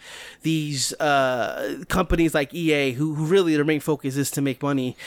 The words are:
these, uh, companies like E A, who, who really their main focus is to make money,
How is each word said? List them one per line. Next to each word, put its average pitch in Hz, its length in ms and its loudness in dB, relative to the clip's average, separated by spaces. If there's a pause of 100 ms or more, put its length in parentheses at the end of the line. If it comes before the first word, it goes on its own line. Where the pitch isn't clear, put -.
(420)
these, 151 520 -2
uh, 135 920 0
companies 170 460 2
like 143 180 0
E 160 200 0
A, 139 200 2
who, 151 220 -2
who 156 120 -2
really 175 280 4
their 147 100 4
main 156 140 2
focus 139 380 -2
is 139 160 -2
to 143 100 -2
make 135 180 -2
money, 139 360 -2 (100)